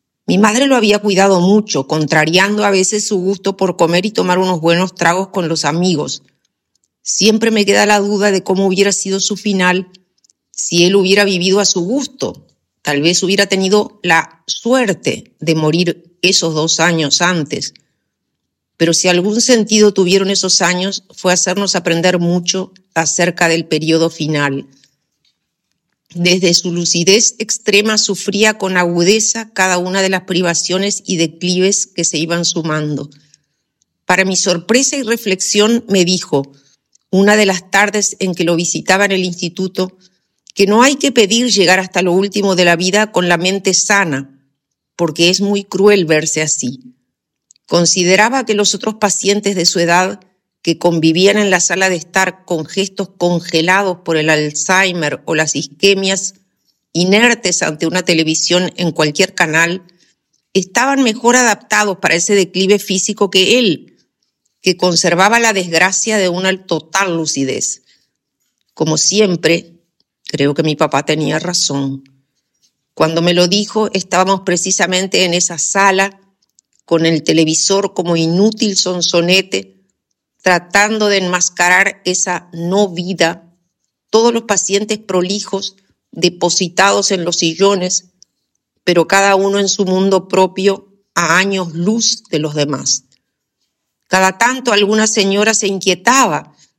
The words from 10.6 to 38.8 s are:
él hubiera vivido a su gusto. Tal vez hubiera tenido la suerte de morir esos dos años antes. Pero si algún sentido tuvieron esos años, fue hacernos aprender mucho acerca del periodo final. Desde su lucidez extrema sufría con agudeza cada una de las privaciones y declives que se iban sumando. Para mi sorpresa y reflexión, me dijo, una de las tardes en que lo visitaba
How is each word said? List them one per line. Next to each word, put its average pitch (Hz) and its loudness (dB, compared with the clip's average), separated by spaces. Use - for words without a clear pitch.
él 190 2
hubiera 196 4
vivido 190 0
a 196 0
su 180 0
gusto. 214 -6
Tal 143 -2
vez 175 2
hubiera 196 2
tenido 196 0
la 165 0
suerte - -2
de 156 0
morir 160 -2
esos 170 0
dos 160 -2
años 165 0
antes. 160 -4
Pero 165 2
si 180 0
algún 202 0
sentido 214 4
tuvieron 190 2
esos 190 0
años, 180 -2
fue 180 0
hacernos 190 -2
aprender 175 0
mucho 175 -2
acerca 170 0
del 165 0
periodo 160 0
final. 147 -4
Desde 175 2
su 175 -2
lucidez 170 0
extrema 214 0
sufría 208 0
con 190 -4
agudeza 180 0
cada 185 0
una 180 -2
de 190 2
las 185 -2
privaciones 185 -2
y 185 -4
declives 180 -2
que - -6
se 160 -4
iban 170 -4
sumando. 156 -4
Para 185 0
mi 190 -2
sorpresa 220 0
y 269 -4
reflexión, 214 0
me 190 2
dijo, 160 -4
una 196 4
de 214 2
las 185 -4
tardes 202 0
en 185 -2
que 175 -4
lo 170 0
visitaba 175 -2